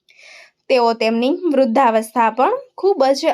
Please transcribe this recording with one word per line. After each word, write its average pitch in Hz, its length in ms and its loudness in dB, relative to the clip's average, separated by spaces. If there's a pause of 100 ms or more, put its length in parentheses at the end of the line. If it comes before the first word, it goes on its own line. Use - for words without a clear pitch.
(680)
તેઓ 240 240 2
તેમની 226 380 -2
વૃદ્ધાવસ્થા 254 1000 0
પણ 269 220 0 (240)
ખૂબ 381 280 0
જ 277 300 0